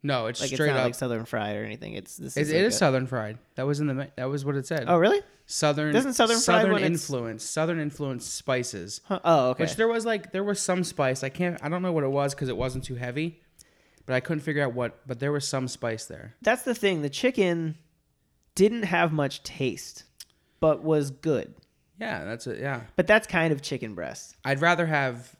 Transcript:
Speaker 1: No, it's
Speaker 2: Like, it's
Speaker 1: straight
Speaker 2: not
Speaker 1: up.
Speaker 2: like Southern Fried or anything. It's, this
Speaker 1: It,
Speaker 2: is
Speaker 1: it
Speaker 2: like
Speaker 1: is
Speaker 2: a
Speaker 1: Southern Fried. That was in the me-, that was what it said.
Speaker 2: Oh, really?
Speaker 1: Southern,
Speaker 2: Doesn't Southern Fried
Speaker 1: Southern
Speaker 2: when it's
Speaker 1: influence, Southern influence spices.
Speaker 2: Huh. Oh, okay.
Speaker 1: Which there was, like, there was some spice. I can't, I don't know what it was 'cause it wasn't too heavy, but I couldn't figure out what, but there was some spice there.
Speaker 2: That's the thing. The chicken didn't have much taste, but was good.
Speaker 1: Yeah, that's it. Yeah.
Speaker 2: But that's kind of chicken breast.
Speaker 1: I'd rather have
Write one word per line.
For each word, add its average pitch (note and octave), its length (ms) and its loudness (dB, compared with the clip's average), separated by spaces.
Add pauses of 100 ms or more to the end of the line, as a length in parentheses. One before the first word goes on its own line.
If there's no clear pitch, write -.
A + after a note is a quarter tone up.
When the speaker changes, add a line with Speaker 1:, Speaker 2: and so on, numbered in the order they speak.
Speaker 1:
No, B2+ 200 0
it's A#2+ 160 -4
Speaker 2:
Like, C3+ 100 -2
it's C3 60 -4
Speaker 1:
straight D3 140 2
Speaker 2:
not C3 80 2
Speaker 1:
up. B2+ 60 2
Speaker 2:
like A#2+ 100 -2
Southern A#2 280 -2
Fried G#2 320 -4
or G#2+ 80 -4
anything. G#2+ 300 -10
It's, - 240 -14
this C#3 180 -12
Speaker 1:
It, C#3+ 60 -2
Speaker 2:
is D3+ 100 0
Speaker 1:
it D#3+ 60 0
Speaker 2:
like F#3+ 80 4
Speaker 1:
is A#3+ 100 2
Speaker 2:
a - 20 -2
Speaker 1:
Southern C3 300 4
Fried. A2 300 -6 (180)
That B2+ 100 -2
was C#3+ 140 0
in D3+ 80 0
the C3+ 60 0
me-, C3+ 240 -6
that B2+ 80 -4
was C#3 180 -4
what C#3+ 120 -2
it C3+ 120 -4
said. C#3 200 -4
Speaker 2:
Oh, F3 100 6
really? B3 240 6 (240)
Speaker 1:
Southern, D3+ 480 0
Speaker 2:
Doesn't C4 200 2
Southern A3+ 260 6
Fried - 40 2 (180)
Speaker 1:
Southern F#3+ 120 4
Speaker 2:
when G3 100 2
it's E3 80 2 (180)
Speaker 1:
influence, A#2 340 -4
Southern E3 360 -2
influence C#3+ 460 -6
spices. A#2+ 800 -4
Speaker 2:
Huh. F#3 180 -4
Oh, D3 280 6
okay. E3 120 0
Speaker 1:
Which D#3+ 120 -2
there A3+ 120 2
was, A#3 180 0
like, A3 260 -2
there G3 120 -2
was G3+ 180 0
some F3+ 220 0
spice. C3+ 400 0
I C3+ 60 -4
can't, F3 340 -2
I D3 60 -4
don't F3+ 120 -2
know F#3 120 0
what D3+ 100 2
it C3+ 60 0
was C#3 260 0
'cause C3 140 -4
it G2 80 -4
wasn't C3 280 -4
too C3 100 -8
heavy, C3 460 -6 (640)
but B2+ 100 -2
I B2+ 60 4
couldn't D#3 200 -2
figure D3 220 0
out B2 100 -2
what, A#2+ 340 -4
but A#2+ 120 -8
there C#3 140 0
was C#3+ 140 -2
some C3 220 -2
spice A2+ 360 -6
there. E2+ 360 -14
Speaker 2:
That's B3 220 2
the A#3+ 120 0
thing. F#3+ 260 2
The C#3+ 80 -2
chicken E3+ 680 0 (760)
didn't G#3+ 280 4
have E3+ 300 2
much C#3 300 0
taste, - 600 -6 (560)
but D#3 240 4
was D3 280 2
good. C3+ 420 -2 (460)
Speaker 1:
Yeah, G3 260 -6
that's A2+ 220 -8
it. A2+ 120 -8
Yeah. C3 220 -6 (160)
Speaker 2:
But F3 100 2
that's G#3+ 200 6
kind D#3+ 260 2
of C#3 80 -2
chicken A#2 340 -8
breast. - 400 -10 (100)
Speaker 1:
I'd C#3 160 0
rather E3+ 240 4
have C3 540 -2